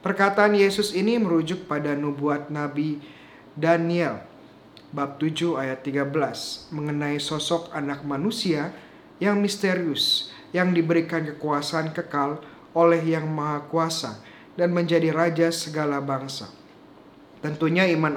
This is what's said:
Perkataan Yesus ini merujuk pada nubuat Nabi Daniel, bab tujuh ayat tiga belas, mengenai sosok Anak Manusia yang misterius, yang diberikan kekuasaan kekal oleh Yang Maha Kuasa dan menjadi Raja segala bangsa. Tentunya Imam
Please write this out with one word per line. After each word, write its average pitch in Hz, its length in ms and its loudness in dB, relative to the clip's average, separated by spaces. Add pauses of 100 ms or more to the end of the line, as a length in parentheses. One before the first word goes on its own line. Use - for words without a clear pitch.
Perkataan 202 500 4
Yesus 196 380 2
ini 208 240 2
merujuk 170 480 0
pada 147 320 -2
nubuat 147 560 -2
Nabi 147 480 -4 (560)
Daniel, 165 640 2 (720)
bab 139 240 -4
tujuh 160 420 -2
ayat 131 220 -4
tiga 139 240 -2
belas, 139 640 -4
mengenai 147 480 -4
sosok 156 540 -4
Anak 143 320 -6
Manusia 156 680 -2 (460)
yang 202 240 2
misterius, 185 920 0 (220)
yang 180 240 4
diberikan 165 480 2
kekuasaan 151 720 -2
kekal 147 480 -2 (320)
oleh 170 240 8
Yang 160 260 0
Maha 147 400 -2
Kuasa 160 540 -2 (400)
dan 175 160 4
menjadi 165 340 4
Raja 165 400 2
segala 151 540 -2
bangsa. 139 480 -6 (880)
Tentunya 160 480 2
Imam 156 280 2